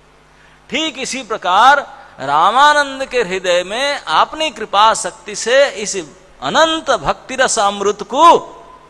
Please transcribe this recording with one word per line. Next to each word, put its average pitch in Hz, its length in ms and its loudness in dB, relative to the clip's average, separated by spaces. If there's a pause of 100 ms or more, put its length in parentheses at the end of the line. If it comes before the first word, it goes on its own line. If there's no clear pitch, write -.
(680)
ठीक 285 300 -6
इसी 254 240 -8
प्रकार 214 540 2 (420)
रामानंद 269 840 2
के 247 180 -4
हृदय 180 400 -2
में 247 380 -6
अपनी 240 480 -2
कृपा 214 440 0
शक्ति 196 420 -10
से 262 340 2
इस 202 260 -8 (460)
अनंत 311 500 0
भक्ति 208 440 -4
रस 254 240 0
अमृत 202 440 -2
को 277 520 4 (340)